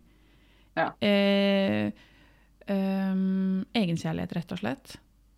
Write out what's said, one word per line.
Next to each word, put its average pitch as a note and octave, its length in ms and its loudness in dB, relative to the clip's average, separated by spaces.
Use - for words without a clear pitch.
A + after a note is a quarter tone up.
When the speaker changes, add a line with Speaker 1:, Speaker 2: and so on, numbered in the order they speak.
Speaker 1:
Ja. D#3+ 160 0
Speaker 2:
Eh, G3+ 880 2
ehm, F#3+ 960 0
egenkjærlighet, E3+ 600 -2
rett - 160 -6
og F3 60 -6
slett. - 380 -8